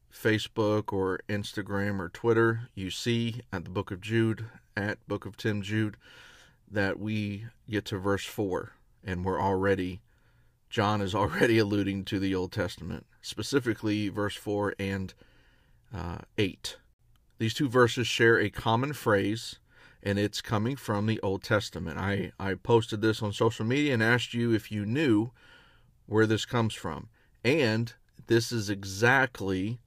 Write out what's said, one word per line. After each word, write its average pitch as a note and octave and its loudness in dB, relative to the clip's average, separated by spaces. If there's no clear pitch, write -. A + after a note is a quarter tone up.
Facebook G#2+ 0
or F#2+ 0
Instagram G2+ -4
or F2 -6
Twitter, A2+ 2
you F#2+ -6
see A#2 -2
at F2+ -6
the E2+ -14
Book F#2+ -6
of F2+ -10
Jude, A2 0
at G2+ -4
Book G#2 -6
of G2 -16
Tim G#2 -2
Jude, G#2+ -2
that G2 -2
we G#2 -4
get G#2 -2
to G#2 -6
verse G2 0
four, - -4
and F2+ -4
we're F#2 0
already, F#2+ 2
John G#2 0
is G2 -2
already A#2 4
<laughs> A2 6
alluding G2 0
to G2+ -2
the F#2+ 0
Old F2+ -2
Testament, F2 -6
specifically G#2+ -2
verse G2+ -4
four G2+ -2
and, G2 -4
uh, F2 -8
eight. - -4
These A2+ -2
two D3 0
verses A#2+ 4
share A2+ 6
a G2+ 2
common A#2+ 2
phrase, G#2+ 0
and G2+ 0
it's G#2 -2
coming A2+ -2
from G#2 -2
the A2 0
Old G2 -2
Testament. F2 -2
I, F#2+ -2
I F#2+ -4
posted A2 2
this A2 2
on G#2 -4
social A2+ 0
media C#3 0
and A2+ 2
asked A#2 2
you A#2+ 0
if G#2 0
you G#2 -4
knew A#2+ 2
where A2 4
this A2 0
comes A2 0
from. D#2+ -8
And A#2 2
this A#2 2
is G#2+ -2
exactly G2+ 0